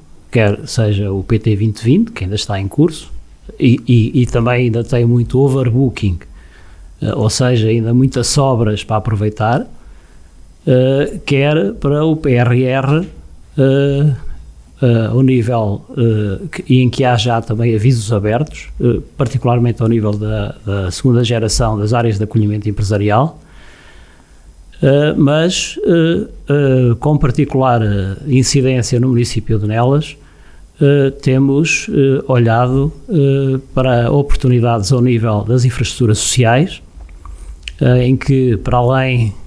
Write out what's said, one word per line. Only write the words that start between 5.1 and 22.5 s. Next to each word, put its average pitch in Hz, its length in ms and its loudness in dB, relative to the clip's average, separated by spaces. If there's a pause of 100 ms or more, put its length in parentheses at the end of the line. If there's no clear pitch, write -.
overbooking, 127 800 0 (840)
eh, - 140 -2
ou - 120 0
seja, 123 380 0
ainda 113 260 0
muitas 127 360 2
sobras 120 560 0
para 110 140 -2
aproveitar, 110 680 -2 (960)
eh, 135 640 2
quer 151 460 0
para 147 320 -2
o 160 100 2
P 151 160 -2
R 123 320 2
R, 135 460 0 (500)
eh, 139 540 2 (680)
eh, 117 280 2
ao 120 100 0
nível, 117 640 0 (140)
eh, 107 480 0
que, - 340 -4
em 127 80 2
que 135 140 -2
há 123 140 2
já 113 260 0
também 117 320 0
avisos 113 380 0
abertos, 107 560 -2 (120)
eh, 117 200 2 (160)
particularmente 120 640 0
ao 113 60 0
nível 110 240 0
da, 104 420 -4 (100)
da 98 280 -4
segunda 123 320 0
geração 110 520 -2
das 104 160 -2
áreas 113 260 0
de 107 40 -2
acolhimento 104 460 -2